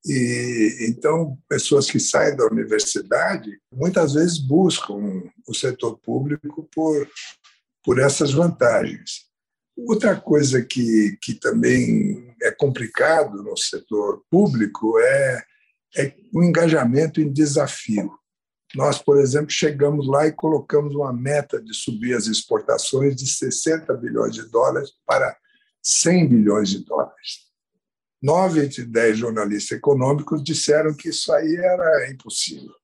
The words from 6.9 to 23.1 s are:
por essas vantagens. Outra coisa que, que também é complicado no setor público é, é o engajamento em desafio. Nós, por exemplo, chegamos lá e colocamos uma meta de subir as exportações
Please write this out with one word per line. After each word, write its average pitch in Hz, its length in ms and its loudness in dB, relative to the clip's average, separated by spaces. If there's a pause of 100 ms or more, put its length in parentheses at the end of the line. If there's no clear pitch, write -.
por 127 160 0
essas 139 340 2
vantagens. 127 960 0 (480)
Outra 220 420 0
coisa 131 440 2
que, 110 600 2
que - 120 -6
também 117 1080 0
é 113 80 2
complicado 135 920 0
no 101 140 -8
setor - 760 -4
público 113 680 2
é, 127 440 2 (540)
é 135 180 -4 (200)
o 175 80 4
engajamento 156 800 2
em 147 120 0
desafio. 139 800 0 (600)
Nós, 143 240 0
por 143 200 4
exemplo, 143 320 2
chegamos 147 560 0
lá 139 200 2
e 156 60 2
colocamos 147 640 0
uma 139 180 -4
meta 139 480 -4
de 110 140 -16
subir 120 400 -4
as 110 120 -2
exportações 120 880 -2